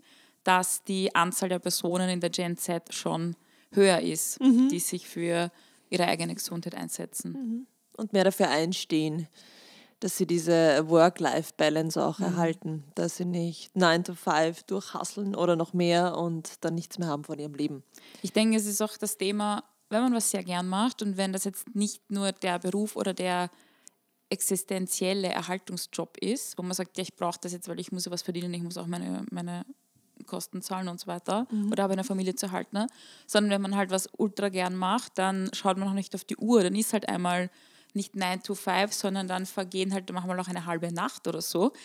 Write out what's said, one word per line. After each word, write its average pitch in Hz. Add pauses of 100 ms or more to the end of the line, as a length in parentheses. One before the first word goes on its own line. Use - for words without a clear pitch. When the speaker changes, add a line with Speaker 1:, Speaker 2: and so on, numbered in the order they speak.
(440)
Speaker 1:
dass 185
die 190
Anzahl 175
der 180
Personen 180
in 180
der 170
Gen 170
Z -
schon 165 (340)
höher 190
ist, 165
Speaker 2:
Mhm. 262
Speaker 1:
die 175
sich -
für 170 (380)
ihre 175
eigene 170
Gesundheit 170
einsetzen. -
Speaker 2:
Mhm. 247 (300)
Und 220
mehr 190
dafür 190
einstehen, 156 (720)
dass 190
sie 185
diese 160
Work-Life-Balance 160
auch 160
Speaker 1:
Mhm. 190
Speaker 2:
erhalten, 165 (120)
dass 170
sie 180
nicht 170
nine 175
to 180
five 165
durchhasseln 196
oder 175
noch 165
mehr 175
und 165
dann 165
nichts 170
mehr 175
haben 147
von 156
ihrem 147
Leben. 143 (380)
Speaker 1:
Ich 190
denke, 220
es 208
ist 202
auch 214
das -
Thema, 208 (280)
wenn 220
man 254
was 226
sehr 196
gern 180
macht 208
und 202
wenn 190
das 185
jetzt 196
nicht 202
nur 196
der 180
Beruf 190
oder 196
der 180 (800)
existenzielle 190
Erhaltungsjob 175
ist, -
wo 180
man 180
sagt, 185
„Ja, 185
ich -
brauch 175
das 180
jetzt, 175
weil 175
ich 180
muss 180
ja 180
was 175
verdienen, 175
ich 175
muss 170
auch 170
meine, 175
meine 175 (600)
Kosten 180
zahlen 190
und 175
so -
weiter 190
Speaker 2:
Mhm. 208
Speaker 1:
oder 202
habe 196
eine 190
Familie 185
zu 190
halten“, -
ne? 208 (400)
Sondern 208
wenn 196
man 196
halt 196
was 185
ultra 202
gern 185
macht, 190
dann 190
schaut 190
man 196
auch 196
nicht 196
auf 190
die -
Uhr, 220
dann 180
ist 214
halt 208
einmal 180 (440)
nicht 196
nine 185
to 202
five, 190
sondern 190
dann 185
vergehen 190
halt 190
manchmal 180
auch 185
eine 175
halbe 170
Nacht -
oder 165
so, 190 (120)